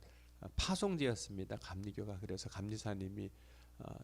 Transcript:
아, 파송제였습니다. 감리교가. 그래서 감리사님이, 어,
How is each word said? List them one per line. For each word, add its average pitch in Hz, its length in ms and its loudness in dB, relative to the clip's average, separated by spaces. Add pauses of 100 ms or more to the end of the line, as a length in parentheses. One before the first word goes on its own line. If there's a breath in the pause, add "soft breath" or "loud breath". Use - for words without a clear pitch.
(420 loud breath)
아, 98 160 -6
파송제였습니다. 135 1000 4
감리교가. 98 640 -2
그래서 95 300 -2
감리사님이, 101 840 -2 (480 loud breath)
어, - 240 -6